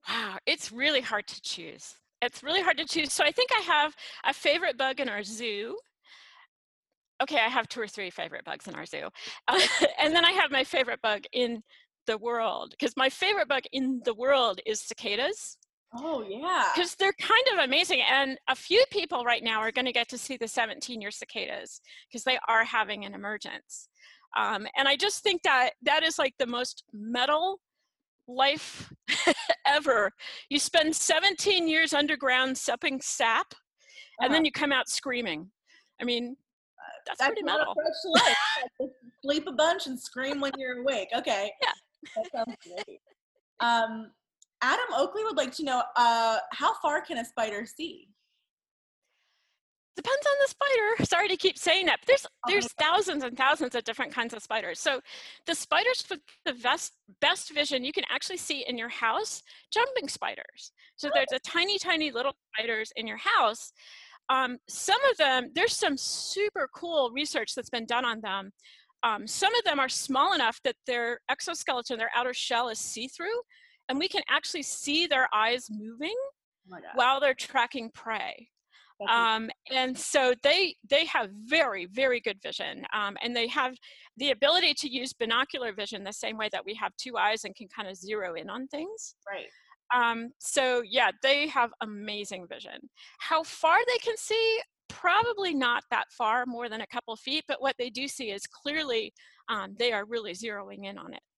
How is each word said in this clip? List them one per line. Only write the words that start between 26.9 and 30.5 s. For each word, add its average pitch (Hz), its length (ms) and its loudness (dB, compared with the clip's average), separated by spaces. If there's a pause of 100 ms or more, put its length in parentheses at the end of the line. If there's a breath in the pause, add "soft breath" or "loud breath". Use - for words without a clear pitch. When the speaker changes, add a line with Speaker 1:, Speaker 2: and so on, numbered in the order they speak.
Speaker 1:
metal 269 680 0 (680)
life 269 640 0 (160)
<laughs> - 580 2
ever. 262 460 4 (380 loud breath)
You 285 100 0